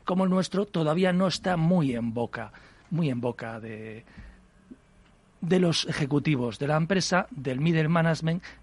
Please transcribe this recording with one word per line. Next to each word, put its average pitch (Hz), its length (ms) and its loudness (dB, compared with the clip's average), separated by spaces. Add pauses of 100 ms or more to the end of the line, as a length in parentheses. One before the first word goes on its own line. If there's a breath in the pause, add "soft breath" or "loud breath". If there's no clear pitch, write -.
como 185 200 2
el 185 40 2
nuestro 185 360 0
todavía 175 460 2
no 185 160 2
está 180 300 0
muy 160 380 2
en 117 180 -4
boca, 117 400 -6 (380 soft breath)
muy 160 180 0
en 123 100 -2
boca 117 400 -6
de, 110 460 -14 (1400 soft breath)
de 180 180 2
los 170 280 2
ejecutivos 135 720 0
de 139 80 -2
la 151 100 2
empresa, 175 540 0
del 131 280 -4
middle 160 300 2
management, 165 540 2 (200 loud breath)